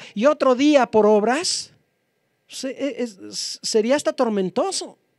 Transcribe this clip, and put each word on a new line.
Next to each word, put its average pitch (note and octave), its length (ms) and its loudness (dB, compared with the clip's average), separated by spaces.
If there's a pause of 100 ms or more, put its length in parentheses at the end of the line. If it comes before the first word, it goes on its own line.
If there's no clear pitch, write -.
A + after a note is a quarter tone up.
(120)
y G#3 140 0
otro C4+ 280 4
día C#4 320 4
por G#3+ 200 2
obras? A3+ 640 0 (760)
Se-, - 260 -10
e-, C4+ 300 -6
es-, G#3 600 -12
sería A3+ 340 0
hasta D4+ 160 -2
tormentoso. A#3+ 840 -4 (200)